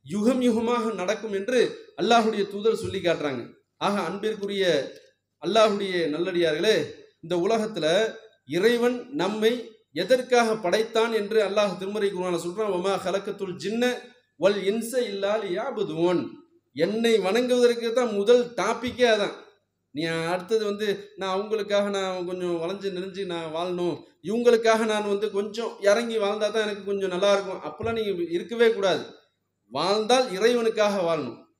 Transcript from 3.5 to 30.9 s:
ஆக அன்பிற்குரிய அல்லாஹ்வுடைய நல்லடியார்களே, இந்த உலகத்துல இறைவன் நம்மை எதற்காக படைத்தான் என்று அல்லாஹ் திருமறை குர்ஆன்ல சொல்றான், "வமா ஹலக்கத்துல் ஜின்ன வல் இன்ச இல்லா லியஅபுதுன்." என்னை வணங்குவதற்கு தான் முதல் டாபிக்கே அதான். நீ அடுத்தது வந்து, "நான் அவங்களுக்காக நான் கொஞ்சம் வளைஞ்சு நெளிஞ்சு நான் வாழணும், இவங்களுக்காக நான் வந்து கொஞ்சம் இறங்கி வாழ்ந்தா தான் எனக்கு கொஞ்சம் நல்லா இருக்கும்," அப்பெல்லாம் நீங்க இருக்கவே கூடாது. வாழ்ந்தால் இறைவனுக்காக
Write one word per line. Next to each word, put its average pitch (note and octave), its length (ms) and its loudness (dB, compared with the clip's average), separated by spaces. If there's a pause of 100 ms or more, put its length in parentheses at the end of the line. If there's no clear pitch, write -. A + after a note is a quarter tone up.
ஆக G3 220 -2
அன்பிற்குரிய F#3+ 920 -2 (540)
அல்லாஹ்வுடைய G3+ 640 2
நல்லடியார்களே, E3+ 680 0 (460)
இந்த E3 140 -4
உலகத்துல G#3 800 0 (300)
இறைவன் A#3 640 2
நம்மை G#3+ 600 0 (240)
எதற்காக A3+ 640 2
படைத்தான் A3 560 0
என்று G#3 300 0
அல்லாஹ் G3+ 340 0
திருமறை G3 320 -2
குர்ஆன்ல F3+ 280 -2
சொல்றான், F3+ 340 -4
"வமா F#3 340 0
ஹலக்கத்துல் F#3 500 -6
ஜின்ன A#3 380 -2 (420)
வல் F#3+ 280 2
இன்ச A3+ 340 -2
இல்லா G3+ 400 -2
லியஅபுதுன்." F3+ 920 -2 (460)
என்னை G#3+ 460 2
வணங்குவதற்கு A#3 760 2
தான் A#3+ 200 0
முதல் A#3 320 4
டாபிக்கே A#3 600 0
அதான். G#3 280 2 (560)
நீ D3+ 120 -6
அடுத்தது F3 640 -2
வந்து, G3+ 500 -4
"நான் F#3+ 240 -2
அவங்களுக்காக G3+ 500 0
நான் F#3+ 360 -2
கொஞ்சம் F3+ 360 -4
வளைஞ்சு G3 300 -6
நெளிஞ்சு F#3 340 -8
நான் E3 280 -6
வாழணும், F3 480 -4 (220)
இவங்களுக்காக A3+ 640 4
நான் G#3+ 220 0
வந்து G3+ 240 -2
கொஞ்சம் G#3 480 -6
இறங்கி A3+ 380 2
வாழ்ந்தா G#3 340 0
தான் A3 120 0
எனக்கு G3+ 200 -6
கொஞ்சம் G3 260 -2
நல்லா G3 240 2
இருக்கும்," F#3+ 300 -2
அப்பெல்லாம் A3+ 400 -4
நீங்க F#3 280 -4
இருக்கவே A3+ 420 2
கூடாது. F#3 300 0 (680)
வாழ்ந்தால் G#3+ 600 2
இறைவனுக்காக G#3+ 680 2